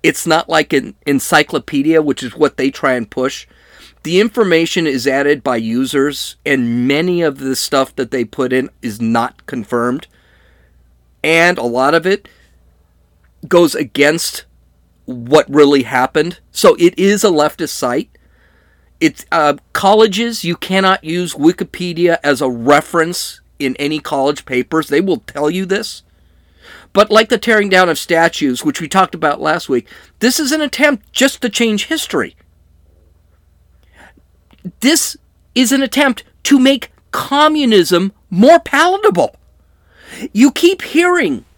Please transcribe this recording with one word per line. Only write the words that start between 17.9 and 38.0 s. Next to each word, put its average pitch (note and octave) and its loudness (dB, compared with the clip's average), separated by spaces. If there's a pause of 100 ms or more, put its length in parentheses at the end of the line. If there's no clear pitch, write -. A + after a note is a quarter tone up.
It's, - -2
uh, D3 0 (140)
colleges, A3 2
you E3+ -4
cannot F#3+ -2
use E3+ -6
Wikipedia E3+ 0
as C#3+ 0
a C3 0
reference D3 0 (200)
in C3+ -2
any D3+ -4
college D3 -4
papers. C3 -2
They D3 0
will F#3+ -2
tell D3 -6
you F#3+ -4
this. G3+ -6 (920)
But G#3+ 2
like A3 4
the A#3 0
tearing G#3 0
down F#3 4
of D#3 -2
statues, E3 0
which D3 -4
we D#3+ -8
talked F#3 0
about D#3 -2
last D#3 -2
week, B2 -2 (320)
this B3 0
is C#4 -2
an D#4 0
attempt D4 -2
just - 0
to B3 -2
change G#3+ -2
history. E3+ -6 (2500)
This - 0 (360)
is A#3+ 2
an C#4 2
attempt C4+ 0 (200)
to C#4+ 4
make B3+ 0 (220)
communism A3+ 2 (200)